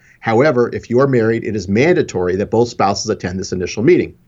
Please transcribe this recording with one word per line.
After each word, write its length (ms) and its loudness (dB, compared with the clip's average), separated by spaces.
However, 540 2
if 140 -10
you 120 0
are 60 4
married, 380 0
it 100 -6
is 140 -6
mandatory 680 0
that 140 -4
both 200 2
spouses 400 -2
attend 280 -6
this 140 -8
initial 300 -6
meeting. 340 2